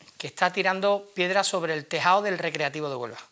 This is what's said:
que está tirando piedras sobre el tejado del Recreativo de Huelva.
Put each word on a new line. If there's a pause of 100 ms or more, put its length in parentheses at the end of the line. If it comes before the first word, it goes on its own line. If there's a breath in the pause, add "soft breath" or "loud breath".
(180)
que
está
tirando
piedras
sobre
el
tejado
del
Recreativo
de
Huelva. (120)